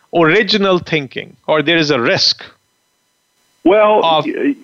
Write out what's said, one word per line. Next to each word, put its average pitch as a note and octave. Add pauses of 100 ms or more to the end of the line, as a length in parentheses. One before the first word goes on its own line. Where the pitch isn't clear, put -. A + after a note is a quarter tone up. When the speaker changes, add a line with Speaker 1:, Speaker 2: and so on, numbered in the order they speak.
(120)
Speaker 1:
original F#3+
thinking, -
or D#3
there E3
is D3+
a C3
risk - (1200)
Speaker 2:
Well, G#3+
Speaker 1:
of D#3
Speaker 2:
y-, C#3+